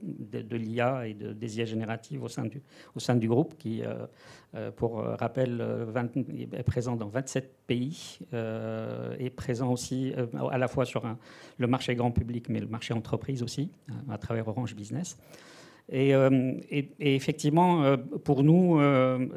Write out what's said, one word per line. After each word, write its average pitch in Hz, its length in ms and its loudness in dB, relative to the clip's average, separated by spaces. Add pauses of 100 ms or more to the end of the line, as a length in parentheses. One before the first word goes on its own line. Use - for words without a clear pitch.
de, 123 400 -8
de 110 140 -8
l'I 113 240 -2
A 123 260 0
et 107 80 -8
de, 104 180 -10
des 107 260 -8
I 117 40 -2
A - 20 0
génératives 113 600 -6
au 117 40 -8
sein 120 180 -6
du, 135 160 -8 (340)
au - 20 -8
sein 120 160 2
du 113 140 4
groupe 131 300 2
qui, 113 240 -6
euh, 113 120 -4 (600)
euh, 113 160 -8
pour, 113 260 -4
euh, 113 160 -2
rappel, 120 460 -2
euh, 113 260 -4
vingt, 120 300 -2
est 120 480 -6
présent 120 320 0
dans 110 100 -6
vingt-sept 127 480 -4 (140)
pays, 131 500 -4 (160)
euh, 113 840 -6
est 127 100 -4
présent 123 400 -2
aussi, 127 460 -2
euh, 123 100 -2 (240)
à 131 80 -2
la 127 80 2
fois 123 180 0
sur 120 220 -4
un, 113 100 -6 (420)
le 120 100 2
marché 127 260 2
grand 120 160 2
public, 117 380 -2
mais 110 100 -2
le 101 80 -4
marché 110 260 -6
entreprise 117 520 -4
aussi, 139 260 -4 (180)
euh, 117 240 -8
à 107 60 -6
travers 113 300 -4
Orange 110 260 -4
Business. 117 420 -8 (720)
Et, 135 280 6
euh, 131 380 6 (140)
et, 143 300 -2
et 143 160 2
effectivement, 156 720 4
euh, 139 120 8
pour 135 460 0
nous, 170 380 8
euh, 131 440 6 (120)